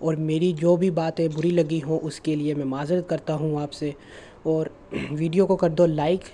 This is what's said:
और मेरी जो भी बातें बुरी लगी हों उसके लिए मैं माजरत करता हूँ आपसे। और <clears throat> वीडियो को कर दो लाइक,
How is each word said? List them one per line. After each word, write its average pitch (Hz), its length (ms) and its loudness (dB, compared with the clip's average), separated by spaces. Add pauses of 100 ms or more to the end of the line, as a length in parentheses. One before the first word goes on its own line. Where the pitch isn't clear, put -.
और - 160 0
मेरी 160 380 2
जो 170 220 4
भी 185 160 2
बातें 165 380 0
बुरी 156 200 0
लगी 165 280 2
हों 156 220 -2
उसके 156 340 -4
लिए 147 200 -2
मैं 143 120 -2
माजरत 147 420 -2
करता 156 240 -2
हूँ 151 280 -2
आपसे। 147 340 -6 (520)
और 160 220 0 (240)
<clears throat> - 180 -6
वीडियो 165 340 2
को 190 100 2
कर 175 160 2
दो 165 140 4
लाइक, 160 380 0 (100)